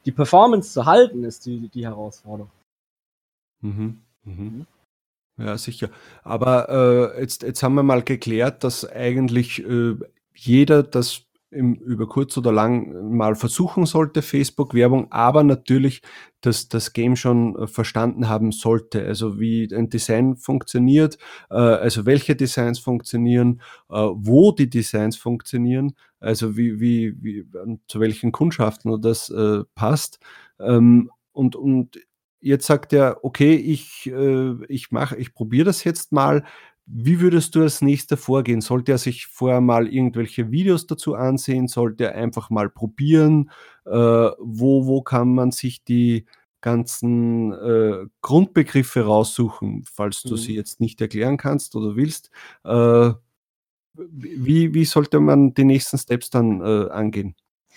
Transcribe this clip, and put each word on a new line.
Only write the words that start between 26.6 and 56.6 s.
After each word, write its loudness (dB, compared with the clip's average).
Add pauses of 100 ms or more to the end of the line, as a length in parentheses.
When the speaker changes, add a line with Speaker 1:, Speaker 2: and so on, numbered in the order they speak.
Speaker 2:
wie, 0
wie, -10 (100)
ähm, -12
zu -6
welchen -2
Kundschaften -2
das, -2
äh, -2 (100)
passt. -4 (420)
Ähm, 6 (220)
und, -2
und -4 (420)
jetzt 0
sagt -2
er, 2
"Okay, 4
ich, -4
äh, -2 (120)
ich -10
mach, -4
ich -12
probier 0
das -2
jetzt -6
mal." 2 (460)
Wie 0
würdest 2
du 2
als 0
nächster 0
vorgehen? -2
Sollte -2
er 2
sich -8
vorher 0
mal 4
irgendwelche -4
Videos 0
dazu -6
ansehen? -2
Sollte -2
er -4
einfach -8
mal -2
probieren? 2 (340)
Äh, -12
wo, 2
wo 0
kann 0
man 2
sich -8
die 0 (380)
ganzen, -2
äh, 0 (160)
Grundbegriffe 2
raussuchen, 0
falls -8
du -10
Speaker 1:
Mhm. -6
Speaker 2:
sie -8
jetzt -8
nicht -4
erklären -4
kannst -4
oder -6
willst? -4 (340)
Äh, 4 (840)
wie, -2
wie 2
sollte 0
man 4
die 2
nächsten 2
Steps -6
dann, 0